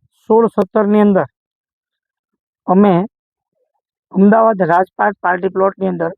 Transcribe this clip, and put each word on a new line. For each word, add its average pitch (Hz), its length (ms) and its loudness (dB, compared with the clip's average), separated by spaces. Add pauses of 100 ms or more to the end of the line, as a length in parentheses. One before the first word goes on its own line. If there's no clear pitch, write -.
(300)
સોળ 226 180 2
સત્તરની 208 540 -2
અંદર 190 240 2 (1400)
અમે 190 260 4 (1200)
અમદાવાદ 208 480 2
રાજપાટ 185 600 -2
પાર્ટી 180 260 -4
પ્લોટની 190 400 -4
અંદર 170 300 -6